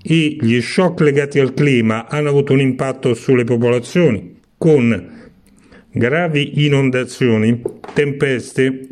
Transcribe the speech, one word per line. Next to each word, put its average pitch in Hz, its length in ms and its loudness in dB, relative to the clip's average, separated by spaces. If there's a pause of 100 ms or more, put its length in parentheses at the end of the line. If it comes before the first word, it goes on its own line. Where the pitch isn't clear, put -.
e 156 380 0
gli 117 220 2
shock 175 400 0
legati 143 380 2
al 131 140 2
clima 117 540 0
hanno 147 220 -2
avuto 143 240 2
un 135 80 4
impatto 131 540 -2
sulle 123 280 2
popolazioni, 120 920 0 (200)
con 120 720 0 (640)
gravi 143 720 -2
inondazioni, 123 1000 0 (320)
tempeste, 139 1000 -2